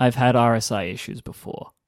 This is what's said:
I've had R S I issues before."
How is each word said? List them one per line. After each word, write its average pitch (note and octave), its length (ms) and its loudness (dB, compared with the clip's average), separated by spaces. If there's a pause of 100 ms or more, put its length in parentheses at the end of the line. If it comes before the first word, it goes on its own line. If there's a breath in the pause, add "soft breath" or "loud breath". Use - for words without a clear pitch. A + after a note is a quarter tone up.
I've B2 160 4
had B2 180 4
R A#2 220 4
S - 160 -4
I G2 120 -4
issues G2+ 360 -10
before." - 500 -14 (180)